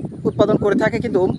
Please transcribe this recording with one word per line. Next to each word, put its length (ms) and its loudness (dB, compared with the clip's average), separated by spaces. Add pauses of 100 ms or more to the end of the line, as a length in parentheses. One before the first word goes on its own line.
(240)
উৎপাদন 320 2
করে 180 2
থাকে, 240 0
কিন্তু 300 0 (100)